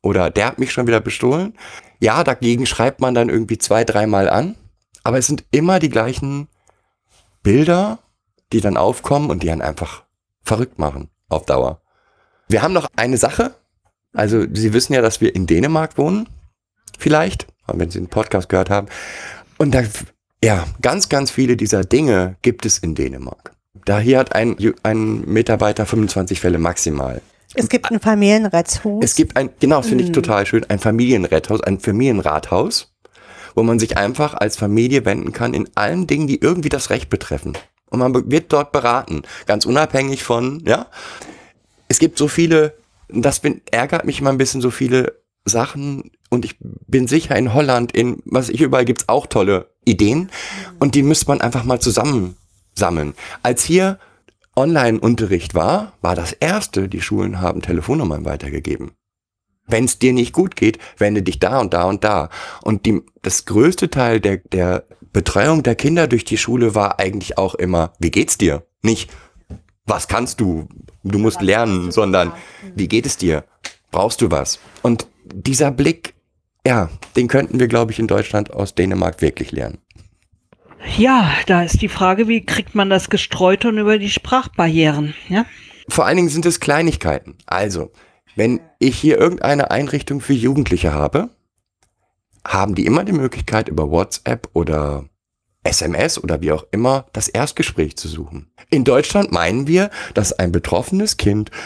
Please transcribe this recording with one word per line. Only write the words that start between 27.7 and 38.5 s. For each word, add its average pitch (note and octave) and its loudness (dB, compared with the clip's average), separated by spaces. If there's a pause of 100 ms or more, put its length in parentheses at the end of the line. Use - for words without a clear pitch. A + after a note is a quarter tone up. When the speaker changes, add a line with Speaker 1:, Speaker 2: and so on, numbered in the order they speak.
Speaker 2:
ein A3+ -2
Familienrettshus. G#3 2
Speaker 1:
Es - 0
gibt - 2
ein, C3 0 (100)
genau, D3 4
das - 0
finde G3 2
ich F3 -2
Speaker 2:
Mhm. E3 -2
Speaker 1:
total G#2+ 2
schön, - 0
ein G#2 -2
Familienretthaus, A2 2
ein G2 -2
Familienrathaus, G#2 0 (580)
wo A2+ 2
man A2+ 4
sich G#2+ 0
einfach B2+ -2
als A2 -2
Familie A2+ 0
wenden G#2 -2
kann A#2+ -4
in - -2
allen D#3+ -2
Dingen, D3+ 0
die C3+ -2
irgendwie D#3 0
das - -4
Recht A2 -4
betreffen. C#2 -6 (380)
Und A#2 -4
man B2+ 2
be-, B2+ 0
wird D#3 0